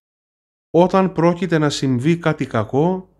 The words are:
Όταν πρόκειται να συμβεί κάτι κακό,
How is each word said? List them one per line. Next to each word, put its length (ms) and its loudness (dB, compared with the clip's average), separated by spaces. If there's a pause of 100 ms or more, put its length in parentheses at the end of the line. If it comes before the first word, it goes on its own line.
(720)
Όταν 420 2
πρόκειται 460 0
να 120 0
συμβεί 460 0
κάτι 300 -2
κακό, 640 -2 (120)